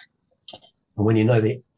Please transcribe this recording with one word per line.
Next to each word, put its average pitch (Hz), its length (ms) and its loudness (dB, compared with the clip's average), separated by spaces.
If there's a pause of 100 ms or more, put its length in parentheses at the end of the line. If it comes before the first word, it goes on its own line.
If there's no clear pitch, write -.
(960)
And 104 80 -2
when 110 100 2
you 110 80 2
know 117 160 2
the 107 220 -2 (160)